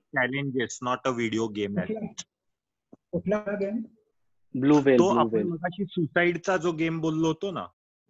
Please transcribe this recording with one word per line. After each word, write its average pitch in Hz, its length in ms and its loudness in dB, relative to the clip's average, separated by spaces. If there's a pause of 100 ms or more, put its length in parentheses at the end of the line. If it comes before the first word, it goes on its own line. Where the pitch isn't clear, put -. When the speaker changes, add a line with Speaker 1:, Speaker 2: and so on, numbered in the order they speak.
(180)
Speaker 1:
challenges, 127 720 -2
not 127 220 0
a 120 60 -2
video 113 300 0 (100)
game 101 180 -2
as 87 120 -2
Speaker 2:
कुठला, 220 120 -4
Speaker 1:
such. - 260 -10 (840)
Speaker 2:
कुठला 202 480 -2
game? 208 240 -4 (760)
Speaker 3:
Blue 147 200 6
Whale, 135 200 6
Speaker 1:
तो 185 100 6
Speaker 3:
ब्लू 185 100 2
Speaker 1:
आपण 123 100 2
Speaker 3:
व्हेल. 107 160 0
Speaker 1:
मगाशी 175 400 -6
सुसाईडचा 175 720 0
जो 170 140 -2
game 165 280 -2
बोललो 160 280 0
होतो 175 240 -4
ना, 113 140 -6 (440)